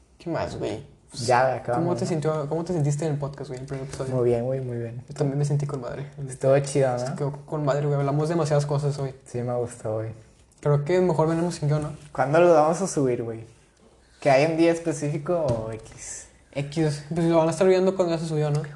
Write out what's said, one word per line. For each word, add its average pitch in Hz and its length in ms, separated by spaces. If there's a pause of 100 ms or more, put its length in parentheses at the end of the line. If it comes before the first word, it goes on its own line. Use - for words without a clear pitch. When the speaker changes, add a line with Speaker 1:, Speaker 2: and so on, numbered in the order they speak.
(180)
Speaker 1:
¿Qué - 120
más, 104 280
güey? 107 280 (240)
Pues, 117 180
Speaker 2:
Ya, 127 280
acabamos, 123 300
Speaker 1:
¿cómo 175 100
te 185 100
Speaker 2:
¿no? - 20
Speaker 1:
sintió, 156 420
cómo 160 160
te 180 80
sentiste 147 320
en 151 80
el 139 40
podcast, 139 320
güey, 127 100
en 131 40
el 135 60
primer 135 180
episodio? 131 280
Speaker 2:
Muy 123 140
bien, 117 160
güey, 131 160
muy 120 160
bien. 117 320
Speaker 1:
Yo 147 60
también 139 240
me 147 60
sentí 143 200
con 143 160
madre. 139 260 (200)
Speaker 2:
Estuvo 135 320
chido, 135 380
¿no? 123 180
Speaker 1:
Quedó 143 160 (140)
con 151 200
madre, 143 200
güey. 143 140
Hablamos 143 300
demasiadas 147 360
cosas, 143 320
güey. 135 160 (120)
Speaker 2:
Sí, 120 160
me 123 140
gustó, 113 400
güey. 110 140 (520)
Speaker 1:
Creo 147 240
que 180 160
mejor 160 280
venimos 165 260
sin 147 140
yo, 151 100
¿no? 151 100 (240)
Speaker 2:
¿Cuándo 139 280
lo 175 120
vamos 160 280
a 185 60
subir, 123 360
güey? 113 220 (720)
¿Que 147 100
hay 135 220
un 160 60
día 165 160
específico 151 680
o 117 320
X? - 560 (260)
Speaker 1:
X. 147 600
Pues 165 140
lo 165 100
van 160 100
a 165 40
estar 190 140
viendo 190 300
cuando 175 180
ya 160 80
se 170 60
subió, 151 240
¿no? 147 100 (140)